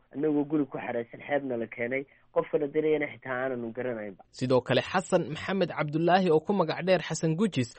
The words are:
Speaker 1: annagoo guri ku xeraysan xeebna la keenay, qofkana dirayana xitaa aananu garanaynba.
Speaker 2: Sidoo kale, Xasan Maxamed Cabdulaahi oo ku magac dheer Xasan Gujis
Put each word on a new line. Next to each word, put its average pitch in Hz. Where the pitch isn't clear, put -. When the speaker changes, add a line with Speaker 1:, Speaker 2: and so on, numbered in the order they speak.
Speaker 1:
annagoo 147
guri 143
ku 151
xeraysan 120
xeebna 139
la 117
keenay, 123
qofkana 160
dirayana 151
xitaa -
aananu 120
garanaynba. 113
Speaker 2:
Sidoo 127
kale, 123
Xasan 180
Maxamed 185
Cabdulaahi 170
oo 156
ku -
magac 165
dheer 180
Xasan 160
Gujis 165